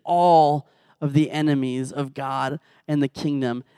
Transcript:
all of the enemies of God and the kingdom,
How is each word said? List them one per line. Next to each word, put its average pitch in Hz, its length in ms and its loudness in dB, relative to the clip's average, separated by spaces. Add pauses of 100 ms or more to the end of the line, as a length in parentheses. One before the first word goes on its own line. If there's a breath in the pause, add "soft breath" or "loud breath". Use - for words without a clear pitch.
all 165 640 4 (340 soft breath)
of 143 120 -2
the 151 160 4
enemies 131 640 -2
of 139 220 -6
God 135 460 -6 (280 soft breath)
and 147 160 0
the 135 40 0
kingdom, 131 560 -4 (140 soft breath)